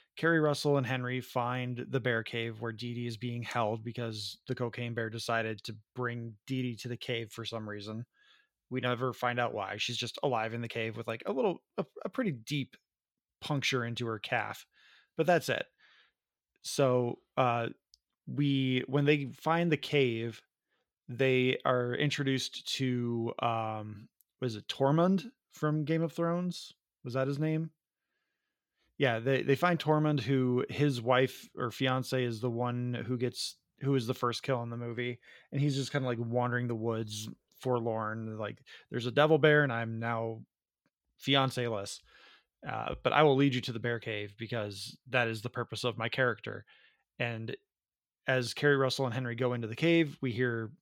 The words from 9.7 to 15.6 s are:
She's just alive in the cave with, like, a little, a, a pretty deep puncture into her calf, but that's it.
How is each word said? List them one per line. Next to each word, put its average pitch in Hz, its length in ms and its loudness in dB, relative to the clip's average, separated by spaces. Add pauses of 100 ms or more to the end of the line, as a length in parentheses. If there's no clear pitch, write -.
She's 117 200 -4
just - 240 -6
alive 113 320 0
in 117 80 -6
the 117 60 -6
cave 113 300 -4
with, 117 100 -8
like, 113 180 -6
a 202 80 -2
little, 233 300 0 (160)
a, 190 60 -4 (200)
a 202 40 -6
pretty 226 220 0
deep 131 460 -4 (640)
puncture 131 420 0
into 117 220 -4
her 110 140 -4
calf, - 480 -4 (500)
but 160 80 2
that's 170 240 4
it. - 160 0 (960)